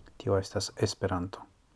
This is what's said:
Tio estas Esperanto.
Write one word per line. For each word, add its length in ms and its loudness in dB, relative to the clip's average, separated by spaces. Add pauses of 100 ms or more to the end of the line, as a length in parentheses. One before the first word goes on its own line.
(160)
Tio 220 2
estas 380 -2
Esperanto. 640 0 (360)